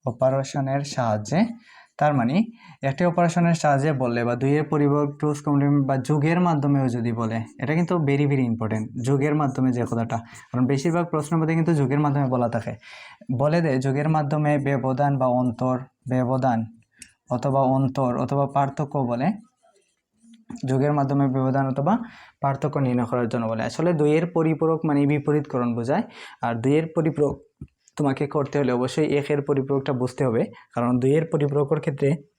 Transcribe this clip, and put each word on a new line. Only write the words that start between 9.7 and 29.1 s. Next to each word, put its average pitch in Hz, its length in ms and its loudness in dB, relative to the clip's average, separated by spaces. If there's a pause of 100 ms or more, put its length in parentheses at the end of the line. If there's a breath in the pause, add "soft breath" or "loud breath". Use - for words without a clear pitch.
যে 120 200 0
কথাটা। 117 260 -2
কারণ - 480 -4
বেশিরভাগ 160 400 0
প্রশ্নের 160 360 -2
মধ্যে 160 140 0
কিন্তু 165 200 2
যোগের 143 240 2
মাধ্যমে 143 280 0
বলা 123 220 0
থাকে, 113 260 -4 (640 loud breath)
বলে 151 240 2
দেয় 139 160 2
যোগের 139 320 0
মাধ্যমে 151 480 2
ব্যবধান 135 600 0
বা 131 100 0
অন্তর, 127 520 0 (300)
ব্যবধান 127 560 0 (640 loud breath)
অথবা 135 320 0
অন্তর 131 560 0
অথবা 139 300 0
পার্থক্য 139 520 -2
বলে, 127 320 0 (1300)
যোগের 131 280 2
মাধ্যমে 139 340 0
ব্যবধান 131 400 0
অথবা 143 300 0 (440 loud breath)
পার্থক্য 139 380 -2
নির্ণয় 123 260 0
করার 123 220 -2
জন্য 117 180 -4
বলে। 113 180 -4
আসলে 160 300 0
দুইয়ের 151 320 2
পরিপূরক 160 600 0
মানে 143 200 2
বিপরীতকরণ 143 720 0
বোঝায়। 139 280 0 (380 loud breath)
আর 117 140 -2
দুইয়ের 143 400 2
পরিপূরক 147 460 0 (560)
তোমাকে 143 300 0
করতে 143 320 -2
হলে 127 120 2
অবশ্যই 139 460 0